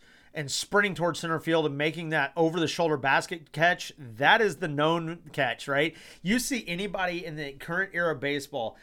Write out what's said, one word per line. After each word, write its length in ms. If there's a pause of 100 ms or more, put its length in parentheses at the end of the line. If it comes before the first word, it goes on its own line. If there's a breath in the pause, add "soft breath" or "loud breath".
(340 soft breath)
and 180
sprinting 440
towards 240
center 200
field 260
and 120
making 320
that 260
over-the-shoulder 600
basket 540
catch, 460
that 440
is 160
the 100
known 520 (120)
catch, 360
right? 280 (260 loud breath)
You 180
see 280
anybody 580
in 100
the 180
current 400
era 200
of 60
baseball 640